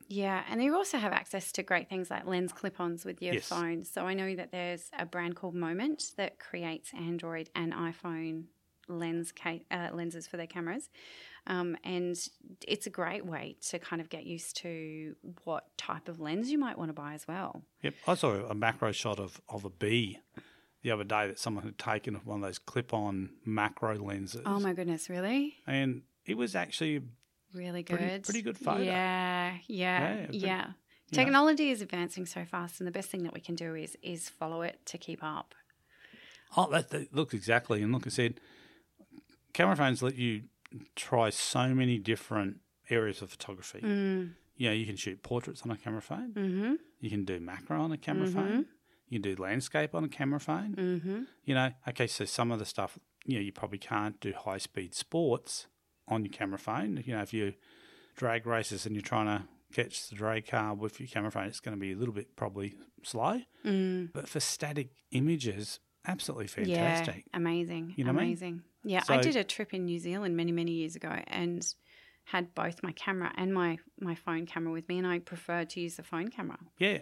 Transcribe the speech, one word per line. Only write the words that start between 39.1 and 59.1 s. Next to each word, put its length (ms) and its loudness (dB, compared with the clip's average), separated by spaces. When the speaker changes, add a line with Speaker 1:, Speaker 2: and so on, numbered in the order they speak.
Speaker 2:
camera 240 6
phones 260 4
let 140 0
you 260 0
try 340 4
so 440 2
many 240 6
different 600 0
areas 320 4
of 80 -8
photography. 500 -12
Speaker 1:
Mm. 520 2
Speaker 2:
You 120 2
know, 60 4
you 120 0
can 100 -4
shoot 260 -6
portraits 400 -4
on 80 -4
a 60 -2
camera 260 -6
phone. 320 -6
Speaker 1:
Mm-hmm. 400 0
Speaker 2:
You 100 -4
can 140 0
do 160 -2
macro 420 -4
on 100 0
a 40 0
camera 320 0
Speaker 1:
Mm-hmm. 100 2
Speaker 2:
phone. 280 2
You 120 -2
can 140 0
do 80 -4
landscape 520 0
on 100 2
a 40 0
camera 320 0
phone. 360 -2
Speaker 1:
Mm-hmm. 460 0
Speaker 2:
You 100 2
know, 160 4
okay, 180 2
so 180 -4
some 260 2
of 80 2
the 60 -4
stuff, 340 -4
you 120 0
know, 60 0
you 100 -4
probably 260 -6
can't 420 -2
do 120 -2
high-speed 640 -6
sports 720 0
on 160 2
your 80 -6
camera 260 -4
phone. 460 -2
You 100 -4
know, 80 0
if 100 -6
you 220 0
drag 300 2
races 400 0
and 80 0
you're 80 0
trying 240 4